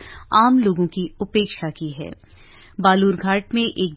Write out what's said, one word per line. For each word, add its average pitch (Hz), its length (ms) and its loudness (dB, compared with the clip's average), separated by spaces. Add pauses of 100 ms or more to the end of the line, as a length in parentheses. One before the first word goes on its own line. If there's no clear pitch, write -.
(360)
आम 247 240 4
लोगों 180 280 0
की 175 220 -6 (120)
उपेक्षा 202 480 -4
की 151 220 -10
है। 143 200 -12 (680)
बालूरघाट 190 720 2
में 233 100 2
एक 180 340 -2